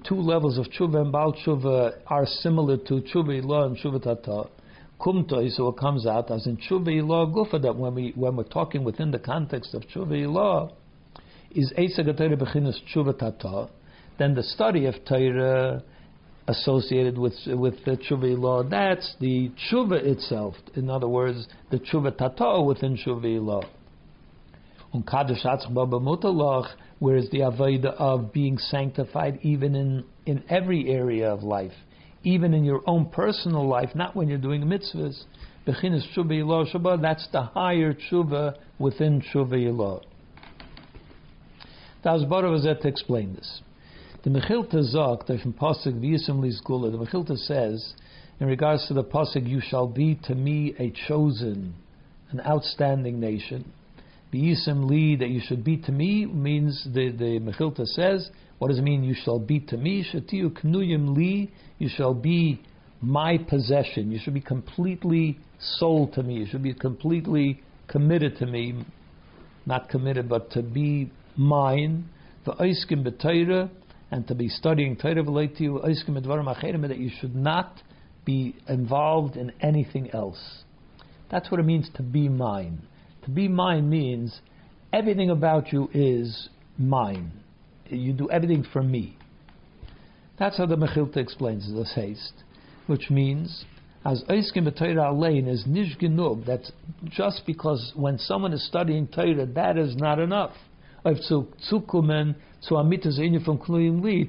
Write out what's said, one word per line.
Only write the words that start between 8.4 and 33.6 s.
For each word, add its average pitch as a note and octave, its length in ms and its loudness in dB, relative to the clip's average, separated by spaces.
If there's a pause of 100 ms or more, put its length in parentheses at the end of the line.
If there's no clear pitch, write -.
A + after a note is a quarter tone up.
talking D3 420 -4
within D3 260 -2
the D#3+ 80 -2
context C#3 540 -4
of A#2+ 100 -6
tshuva D3 420 -4
ilah, C#3+ 460 0 (840)
is C3+ 220 2
Eitzah F3+ 220 0
Gatera D3+ 360 0
Bechinas C#3 440 0 (120)
Tshuva C#3 240 0
Tata, G2+ 540 -6 (480)
then C#3+ 160 2
the B2 80 2
study F3 460 2
of B2 80 -2 (120)
Torah C3 760 2 (640)
associated B2+ 680 2
with, A#2+ 180 0 (120)
with B2+ 300 0 (100)
the C3+ 60 0
Tshuva B2+ 440 0
Ilah, B2+ 360 2
that's G3 480 0
the B2+ 320 0 (200)
Tshuva G#3+ 320 2
itself. A2 520 -2 (180)
In C3 160 -2
other C3 180 -2
words, B2 400 0 (220)
the C3 80 0
Tshuva C#3 400 0
Tata C#3 420 0
within C3+ 380 0
Tshuva A#2 280 -4
Ilah. G#2+ 400 -2 (1300)
Und A#2 100 -4
Kadosh C3 400 0
Atzach B2+ 260 -2
Ba B2+ 140 2
B'Mutalach, C#3+ 840 2 (280)
whereas C3 320 4
the C3+ 120 0
Avodah C3 560 2
of C3 360 0
being C#3 240 2
sanctified C#3 840 -2
even C#3+ 320 2
in, C3+ 300 0 (200)
in C#3+ 240 -2
every F3 400 2
area A#2+ 420 2
of G#2 120 -4
life, G2+ 300 -4 (500)
even F3 320 4
in D3+ 80 4
your C#3 240 2
own E3+ 240 4
personal E3+ 560 0